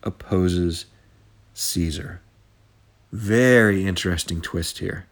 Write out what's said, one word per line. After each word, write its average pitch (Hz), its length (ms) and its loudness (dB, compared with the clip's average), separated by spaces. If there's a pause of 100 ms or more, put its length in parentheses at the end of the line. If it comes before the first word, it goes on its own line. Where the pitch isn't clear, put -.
opposes 87 840 -2 (680)
Caesar.'" - 680 -6 (920)
Very 110 760 4
interesting 87 560 -2
twist - 380 -6
here. 95 320 -8